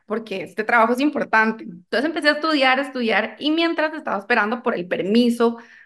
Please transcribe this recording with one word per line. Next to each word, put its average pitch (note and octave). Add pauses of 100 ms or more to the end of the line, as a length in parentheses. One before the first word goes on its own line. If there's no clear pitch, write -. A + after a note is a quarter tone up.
porque G#3
este -
trabajo A#3
es A#3+
importante". A3+
Entonces -
empecé D#4+
a -
estudiar, C#4+
estudiar, A#3
y C#4+
mientras E4
estaba A3+
esperando A3+
por A3+
el F3+
permiso A#3 (280)